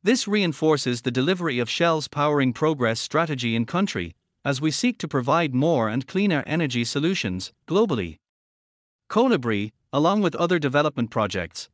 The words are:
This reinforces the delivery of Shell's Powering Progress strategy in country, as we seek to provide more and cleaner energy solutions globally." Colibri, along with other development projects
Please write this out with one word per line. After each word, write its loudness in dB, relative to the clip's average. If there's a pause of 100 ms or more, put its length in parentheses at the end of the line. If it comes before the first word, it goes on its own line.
This 2
reinforces 2
the -2
delivery 0
of -2
Shell's 0
Powering 2
Progress 0
strategy -2
in 0
country, -4 (280)
as -2
we 0
seek -2
to -8
provide 0
more 2
and -4
cleaner 0
energy 0
solutions -2 (160)
globally." 0 (920)
Colibri, 0 (200)
along 2
with 0
other 2
development 0
projects -4